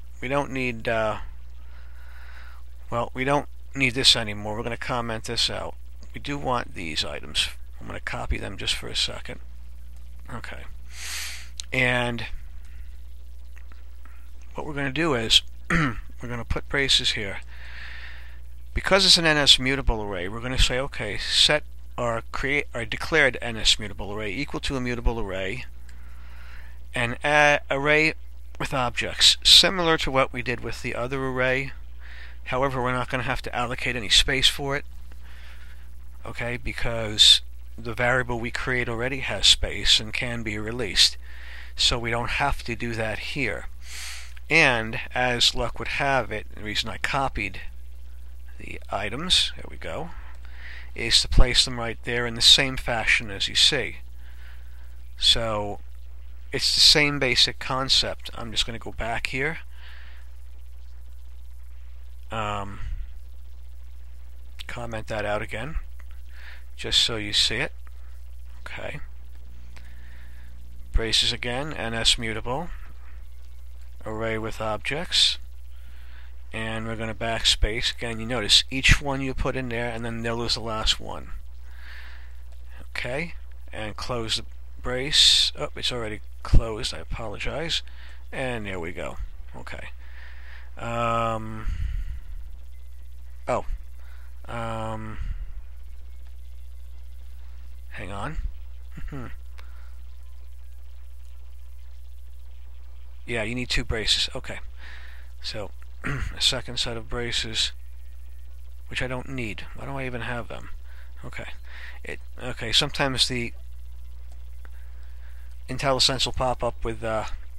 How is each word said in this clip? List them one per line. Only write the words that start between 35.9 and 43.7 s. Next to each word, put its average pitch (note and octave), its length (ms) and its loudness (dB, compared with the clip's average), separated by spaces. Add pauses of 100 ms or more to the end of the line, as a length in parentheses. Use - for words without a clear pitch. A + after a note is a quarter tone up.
okay, A#2+ 320 -4
because A2+ 800 4 (380)
the A2+ 160 -4
variable B2 480 4
we A#2 100 -2
create B2 380 0
already B2+ 300 -2
has A2+ 280 2
space F#2+ 500 6
and A2 140 -2
can A#2+ 320 -2
be G#2 140 -2
released. G#2+ 580 2 (600)
So - 200 4
we A#2 140 0
don't A#2 200 2
have C#3+ 320 2
to A#2 120 -2
do A#2 200 -2
that A2 240 0
here. A#2 480 -2 (800)